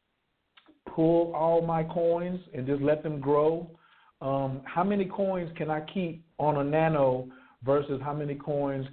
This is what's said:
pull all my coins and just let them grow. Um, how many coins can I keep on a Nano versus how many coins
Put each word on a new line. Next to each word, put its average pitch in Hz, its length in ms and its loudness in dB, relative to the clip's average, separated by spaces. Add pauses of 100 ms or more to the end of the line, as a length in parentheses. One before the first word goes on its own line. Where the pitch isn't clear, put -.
(960)
pull 170 400 4
all 165 280 2
my 165 220 0
coins 175 560 -2 (140)
and 127 120 -6
just 139 140 0
let 151 220 2
them 151 180 -4
grow. 151 480 2 (520)
Um, 135 440 -2
how 170 200 0
many 202 200 2
coins 185 520 -2
can 156 120 -4
I 156 120 -2 (120)
keep 175 320 -4 (140)
on 147 200 2
a 139 60 0
Nano 143 640 2 (360)
versus 139 380 2
how 147 120 -4
many 147 220 -4
coins 139 560 -2